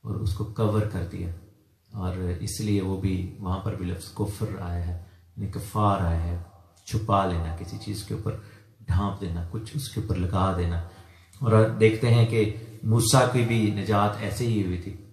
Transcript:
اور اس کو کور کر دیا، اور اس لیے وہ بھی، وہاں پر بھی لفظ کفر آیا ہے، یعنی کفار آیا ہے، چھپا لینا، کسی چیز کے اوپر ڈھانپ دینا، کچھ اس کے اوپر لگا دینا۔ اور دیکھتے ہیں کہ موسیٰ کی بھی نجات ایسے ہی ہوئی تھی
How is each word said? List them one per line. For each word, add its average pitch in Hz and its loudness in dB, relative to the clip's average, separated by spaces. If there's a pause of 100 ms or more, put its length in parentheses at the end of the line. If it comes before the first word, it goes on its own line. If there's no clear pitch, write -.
اور 110 -6
اس 104 -2
کو - -6
کور 107 0
کر 92 -4
دیا، 90 -6 (640)
اور 92 -6 (240)
اس - -6
لیے 104 2
وہ 92 -2
بھی، 92 -2
وہاں 92 -2
پر - -4
بھی 90 -6
لفظ 87 -6
کفر 107 -4 (140)
آیا 87 -4
ہے، 87 -6 (340)
یعنی 104 -6
کفار 101 0
آیا 82 2
ہے، 85 -4 (480)
چھپا 98 2
لینا، 82 -2
کسی - -10
چیز - -6
کے - -8
اوپر - -6 (440)
ڈھانپ 98 0
دینا، 85 -4
کچھ - -8
اس 139 -4
کے - -4
اوپر - -2
لگا 90 0
دینا۔ 85 -2 (520)
اور 110 6 (100)
دیکھتے 110 6
ہیں 117 8
کہ 110 2 (300)
موسیٰ 117 6
کی 123 4
بھی 110 4
نجات 104 2
ایسے 107 -2
ہی 107 2
ہوئی 90 -2
تھی 87 -10 (180)